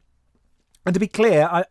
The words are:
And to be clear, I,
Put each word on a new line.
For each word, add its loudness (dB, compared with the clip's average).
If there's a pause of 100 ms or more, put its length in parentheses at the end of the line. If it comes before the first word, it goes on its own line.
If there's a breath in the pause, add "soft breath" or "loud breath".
(840)
And -2
to -2
be -2
clear, 2
I, -2